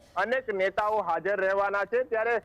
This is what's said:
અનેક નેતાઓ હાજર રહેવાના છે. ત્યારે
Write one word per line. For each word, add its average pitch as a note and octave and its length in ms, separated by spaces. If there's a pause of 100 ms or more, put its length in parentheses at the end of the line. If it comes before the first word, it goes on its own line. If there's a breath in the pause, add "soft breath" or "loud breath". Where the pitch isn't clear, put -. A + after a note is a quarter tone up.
(160)
અનેક A#3 340
નેતાઓ G#3 520
હાજર F3 380
રહેવાના G3 460
છે. A#3+ 180
ત્યારે A#3 420